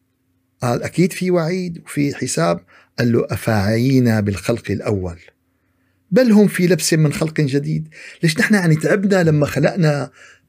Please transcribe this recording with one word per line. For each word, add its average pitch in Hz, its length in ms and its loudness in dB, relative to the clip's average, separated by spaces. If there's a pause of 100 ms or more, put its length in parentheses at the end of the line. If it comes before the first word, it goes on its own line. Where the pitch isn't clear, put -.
(640)
قال: 120 200 -2
"أكيد 185 300 0
في 185 180 -4
وعيد 175 540 -4
وفي 143 300 -2
حساب". 170 460 -2 (380)
قال 120 140 2
له: - 180 2
"أفعينا 113 880 0
بالخلق 104 500 -4
الأول، 92 480 -4 (920)
بل 233 220 4
هم 208 160 6
في 180 180 -2
لبس 170 280 0
من 156 180 2
خلق - 280 -4
جديد". 151 480 -2 (340)
ليش 160 160 0
نحن 220 160 2
يعني 175 220 2
تعبنا 196 460 0
لما 151 240 2
خلقنا 147 640 0 (380)